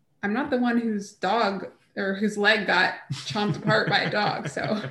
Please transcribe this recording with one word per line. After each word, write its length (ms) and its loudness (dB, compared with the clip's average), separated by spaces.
I'm 120 -2
not 160 -2
the 80 2
one 180 2
whose 360 -2
dog 560 0
or 160 -2
whose 240 -2
leg 300 4
got 260 2
chomped 420 -2
apart 320 2
by 120 2
a 100 -2
dog. 400 -2
So, 400 -2